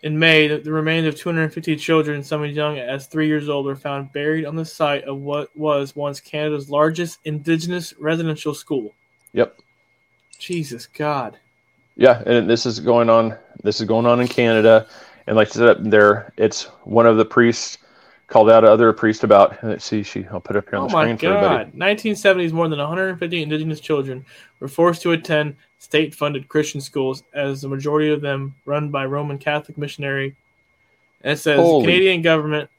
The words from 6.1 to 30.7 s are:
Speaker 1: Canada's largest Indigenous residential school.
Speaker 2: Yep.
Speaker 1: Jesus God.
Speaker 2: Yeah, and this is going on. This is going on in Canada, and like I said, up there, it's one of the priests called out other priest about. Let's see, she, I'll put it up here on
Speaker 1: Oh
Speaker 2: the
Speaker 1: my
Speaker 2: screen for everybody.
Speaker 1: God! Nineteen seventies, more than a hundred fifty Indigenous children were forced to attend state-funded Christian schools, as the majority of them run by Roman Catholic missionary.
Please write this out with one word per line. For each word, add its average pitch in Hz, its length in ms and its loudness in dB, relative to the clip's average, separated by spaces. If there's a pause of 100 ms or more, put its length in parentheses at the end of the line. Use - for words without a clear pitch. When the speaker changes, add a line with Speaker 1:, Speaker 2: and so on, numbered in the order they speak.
Speaker 1:
Canada's 151 480 -6
largest 160 560 -2
Indigenous 165 760 -4
residential 156 560 -4
school. 127 360 -8 (420)
Speaker 2:
Yep. - 260 -2 (840)
Speaker 1:
Jesus 139 460 -10
God. 143 520 -8 (560)
Speaker 2:
Yeah, 117 320 4
and 117 240 2
this 113 160 0
is 110 140 -6
going 117 300 2
on. 113 260 2 (260)
This 104 180 -4
is 110 60 -4
going 113 200 0
on 120 140 4
in 123 60 0
Canada, 113 640 4 (380)
and 107 100 -2
like 107 120 4
I - 40 -16
said, 117 160 4
up - 140 6
there, 104 540 4
it's - 280 -2 (180)
one 113 240 4
of 113 100 6
the 110 80 4
priests 117 540 0 (480)
called 110 240 4
out 113 140 8
other 110 300 8
priest 110 300 -2
about. 101 380 6
Let's 107 220 -8
see, 107 180 -6
she, 98 300 -10
I'll 90 80 -10
put - 160 -8
it 101 40 0
up - 100 -16
here 101 80 -4
on - 80 -4
Speaker 1:
Oh - 20 -8
Speaker 2:
the 220 60 -4
Speaker 1:
my 160 100 4
Speaker 2:
screen 113 140 -2
for - 80 -4
everybody. 180 400 0
Speaker 1:
God! 80 80 -20
Nineteen 208 420 -2
seventies, 180 360 0
more 165 160 0
than 147 120 -4
a 143 80 -4
hundred 185 320 -4
fifty 170 220 -6
Indigenous 156 360 -6
children 135 460 -6 (340)
were 139 100 -12
forced 165 340 0
to 175 100 0
attend 151 420 -2 (240)
state-funded 147 720 -4
Christian 151 320 -4
schools, 135 440 -6 (100)
as 139 260 -6
the 139 80 -12
majority 147 420 -2
of 147 100 -2
them 139 340 -6 (100)
run 147 240 -4
by 139 160 -6
Roman 143 320 -6
Catholic 147 400 -6
missionary. 139 600 -8 (840)